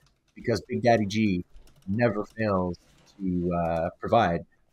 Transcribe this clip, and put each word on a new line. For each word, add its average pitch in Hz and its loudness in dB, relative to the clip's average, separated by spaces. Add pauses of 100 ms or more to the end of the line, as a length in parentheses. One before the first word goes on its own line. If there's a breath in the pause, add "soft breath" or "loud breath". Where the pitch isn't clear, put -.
(340)
because 110 -2
Big 110 -6
Daddy 113 4
G 98 0 (440)
never 104 0
fails 92 -2 (420)
to, 90 -2
uh, 85 -2 (100)
provide. 95 0 (280)